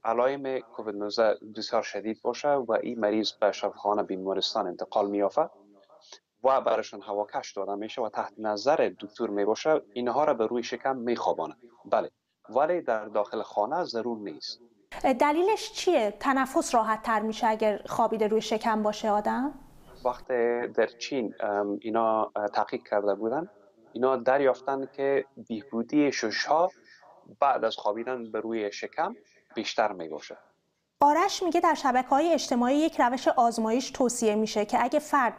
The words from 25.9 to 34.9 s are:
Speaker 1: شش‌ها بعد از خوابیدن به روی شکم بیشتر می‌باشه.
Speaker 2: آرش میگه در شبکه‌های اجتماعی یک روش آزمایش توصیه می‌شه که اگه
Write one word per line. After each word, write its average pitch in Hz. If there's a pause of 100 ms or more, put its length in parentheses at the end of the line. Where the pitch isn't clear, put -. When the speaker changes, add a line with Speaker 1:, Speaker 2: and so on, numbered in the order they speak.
Speaker 1:
شش‌ها 147 (720)
بعد 127
از 110
خوابیدن 117
به 110
روی 110
شکم 165 (400)
بیشتر -
می‌باشه. 80 (640)
Speaker 2:
آرش 320
میگه 349
در 339
شبکه‌های 269
اجتماعی 254
یک 311
روش 254
آزمایش 233
توصیه 233
می‌شه 214
که 214
اگه 294